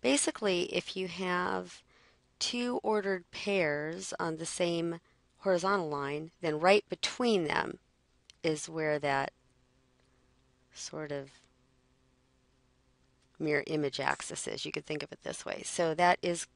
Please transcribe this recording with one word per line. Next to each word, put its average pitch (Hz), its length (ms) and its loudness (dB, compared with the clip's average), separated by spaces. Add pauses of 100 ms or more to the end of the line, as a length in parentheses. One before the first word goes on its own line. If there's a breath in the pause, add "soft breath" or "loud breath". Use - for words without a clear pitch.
Basically, 220 720 2
if - 220 -4
you 185 120 -4
have 180 720 -2 (560 soft breath)
two 247 440 -2
ordered 196 480 0
pairs 165 880 0
on 160 200 -2
the 165 80 -6
same 170 540 0 (400 soft breath)
horizontal 185 500 2
line, 147 400 -4 (100)
then 151 200 0
right 196 280 8
between 214 560 2
them - 340 0 (640)
is 156 240 0
where 156 320 0
that 139 340 0 (1400)
sort 156 400 -10
of 139 160 -6 (2000)
mirror 147 280 2
image 147 340 -2
axis - 460 -2
is. - 180 -6
You 156 80 -8
could 151 140 -6
think 151 160 -6
of 151 100 -12
it - 120 -20
this - 200 -6
way. - 220 -6
So 165 260 0
that 175 300 4
is 175 320 -2